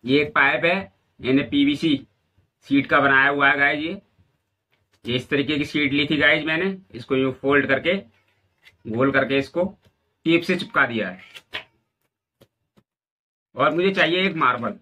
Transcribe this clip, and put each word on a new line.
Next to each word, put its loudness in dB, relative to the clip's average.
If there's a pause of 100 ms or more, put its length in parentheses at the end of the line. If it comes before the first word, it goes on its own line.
ये 2
एक -4
pipe 2
है, -2 (280)
मैंने 0
पीवीसी 0 (720)
sheet 2
का 2
बनाया 4
हुआ 2
है 0
guys। 0
ये, -8 (1040)
ये -4
इस -6
तरीके 0
की -2
sheet -2
ली 0
थी 0
guys 2
मैंने, -2 (160)
इसको -6
यूँ 0
fold 0
करके 0 (920)
गोल 0
करके 0
इसको -4 (600)
tape 2
से -2
चिपका -2
दिया -4
है। -16 (2250)
और 2
मुझे 2
चाहिए 0
एक -4
marble। 0